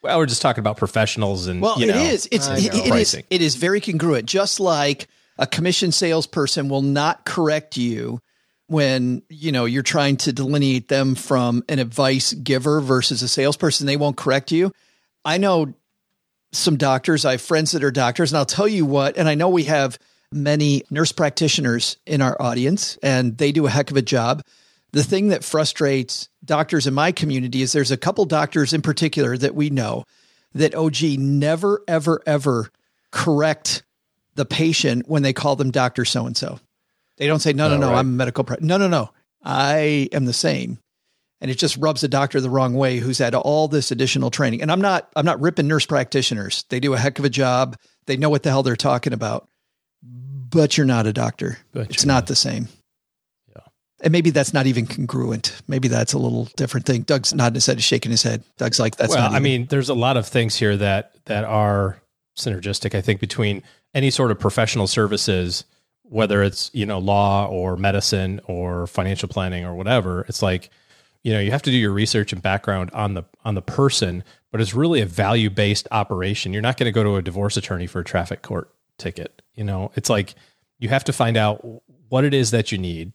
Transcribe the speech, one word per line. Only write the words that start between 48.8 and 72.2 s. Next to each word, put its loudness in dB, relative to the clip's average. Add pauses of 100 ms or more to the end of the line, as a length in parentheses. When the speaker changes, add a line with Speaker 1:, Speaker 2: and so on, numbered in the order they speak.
Speaker 2:
about. -6 (560)
But 0
you're 4
not 2
a -2
doctor. -4 (140)
Speaker 1:
But -8
Speaker 2:
It's -2
Speaker 1:
you're 2
Speaker 2:
not 4
Speaker 1:
not. -8
Speaker 2:
the -4
same. -2 (800)
Speaker 1:
Yeah. -20 (400)
Speaker 2:
And 4
maybe 4
that's 2
not 2
even 2
congruent. -4
Maybe -2
that's 0
a 0
little -2
different -2
thing. 2
Doug's 0
nodding 2
his 2
head, 2
shaking 0
his 2
head. -2 (140)
Doug's 0
like, 0
"That's 2
Speaker 1:
Well, 2
Speaker 2:
not 2
Speaker 1:
I -2
Speaker 2:
even." 2
Speaker 1:
mean, 0
there's 0
a 0
lot 2
of -2
things 0
here 2
that, 0 (120)
that -4
are 0 (360)
synergistic, -4
I 0
think, 0
between -2 (300)
any 2
sort 2
of -2
professional 0
services, 0 (400)
whether 0
it's, -2
you -2
know, -4
law 2
or -4
medicine 0
or -6
financial -4
planning -4
or -10
whatever. -2
It's -6
like, -2 (540)
you 0
know, 0
you 0
have -2
to 0
do 2
your 2
research 0